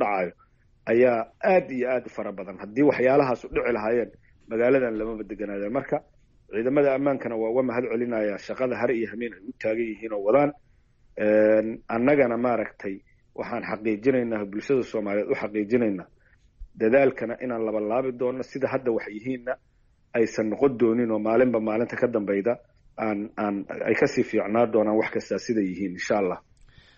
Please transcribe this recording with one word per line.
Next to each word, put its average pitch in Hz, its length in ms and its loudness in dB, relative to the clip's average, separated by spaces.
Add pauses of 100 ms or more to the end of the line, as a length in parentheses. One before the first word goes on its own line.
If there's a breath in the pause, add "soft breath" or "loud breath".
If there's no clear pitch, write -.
dhacayo 98 320 0 (540)
ayaa 117 440 4 (140)
aad 131 260 4
iyo 123 200 -2
aad 120 160 -2
u - 40 -16
fara 104 220 -8
badan. 95 260 -12
Haddii 104 240 -2
waxyaalahaas 131 600 4
u - 40 -14
dhici 131 240 0
lahaayeen, 110 380 0 (380)
magaaladan 120 500 2
lamaba 110 240 -6
deganaadeen. 101 500 -8
Marka 135 240 -2 (540)
ciidamada 131 440 2
ammaankana 135 420 -2
waa 110 160 -2
uga 131 100 2
mahad 123 220 -2
celinayaa 113 540 -2
shaqada 123 380 -4
har 120 140 0
iyo 113 200 -2
habeen 113 240 -8
ay 92 140 -20
u 127 120 -10
taagan 113 260 -2
yihiin 110 260 -10
oo 101 120 -4
wadaan. 139 260 4 (680)
Een, 107 520 4 (200)
annagana 123 480 2
maaragtay 113 580 -4 (420)
waxaan 104 260 -6
xaqiijinaynaa, 110 880 -2
bulshada 117 320 0
Soomaaliyeed 104 480 -2
u 135 40 0
xaqiijinaynaa 107 720 -2 (680)
dadaalkana 120 680 2
inaan 120 220 -4
laba 107 160 -2
laabi 123 380 -2
doono, 127 240 -2
sida 135 260 -4
hadda 131 240 -2
wax 107 160 -2
yihiinna 120 440 -6 (640)
aysan 110 340 0
noqon 135 300 2
doonin 117 320 2
oo 110 80 0
maalinba 113 420 4
maalinta 110 360 -2
ka 123 120 2
dambayda 101 440 0 (460)
aan, 107 200 -2 (180)
aan, 104 200 -2 (300)
ay 110 80 2
ka 147 120 2
sii 123 180 0
fiicnaa 107 420 2
doonaan 107 320 2
wax 110 120 0
kasta 101 280 -4
sida 110 220 -2
yihiin, 92 320 -2
insha 90 260 -4
Allah. 90 200 -2 (600 soft breath)